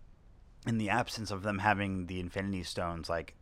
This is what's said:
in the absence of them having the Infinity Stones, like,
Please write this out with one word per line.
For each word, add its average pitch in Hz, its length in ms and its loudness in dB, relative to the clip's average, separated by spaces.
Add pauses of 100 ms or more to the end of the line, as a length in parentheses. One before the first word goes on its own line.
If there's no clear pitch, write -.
(640)
in 113 140 4
the 104 100 2
absence 113 400 0
of 98 140 -4
them 101 160 2
having 98 480 4
the 92 120 -2
Infinity 95 440 -2
Stones, 85 440 -4
like, 82 340 -2